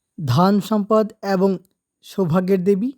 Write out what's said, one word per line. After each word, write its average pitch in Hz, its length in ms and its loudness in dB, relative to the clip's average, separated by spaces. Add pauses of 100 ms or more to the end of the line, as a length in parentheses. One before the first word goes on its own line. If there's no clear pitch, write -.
(180)
ধন 170 420 2
সম্পদ 214 460 0 (280)
এবং 190 160 2 (560)
সৌভাগ্যের 185 580 0
দেবী 202 340 0